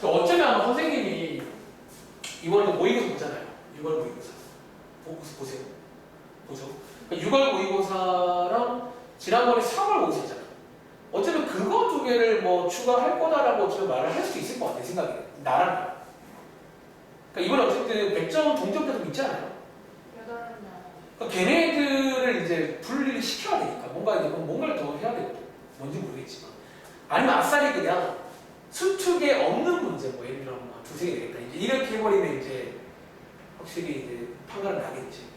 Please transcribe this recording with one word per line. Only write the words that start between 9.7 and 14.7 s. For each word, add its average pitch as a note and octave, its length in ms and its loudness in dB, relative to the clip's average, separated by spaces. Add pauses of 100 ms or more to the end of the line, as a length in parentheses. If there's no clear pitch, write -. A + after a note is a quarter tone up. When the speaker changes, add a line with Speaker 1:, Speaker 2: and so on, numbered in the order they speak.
Speaker 1:
모의고사 - 200 0
있잖아요. - 220 -8 (680)
어쩌면 D#4 380 0
그거 - 400 2
두 C#4+ 160 0
개를 A#3 380 4
뭐 F3 260 2
추가할 B3 500 2
거다라고 D#4 460 4
어쩌면 - 240 0
말을 B2+ 260 0
할 D#4+ 80 0
수도 - 160 -4
있을 B3 220 -6
것 B3 60 -2
같아, - 180 -4